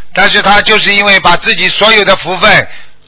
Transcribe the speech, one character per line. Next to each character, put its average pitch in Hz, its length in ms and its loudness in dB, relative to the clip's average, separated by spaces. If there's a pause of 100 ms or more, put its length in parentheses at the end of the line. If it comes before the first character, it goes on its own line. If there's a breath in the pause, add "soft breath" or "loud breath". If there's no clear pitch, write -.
(140)
但 196 160 2
是 202 120 0
他 202 200 2
就 214 160 0
是 196 160 0
因 202 120 0
为 196 160 2
把 175 160 2
自 214 180 -2
己 180 140 -2
所 208 240 0
有 208 120 2
的 190 100 2
福 180 220 -6
分 175 300 2 (400 loud breath)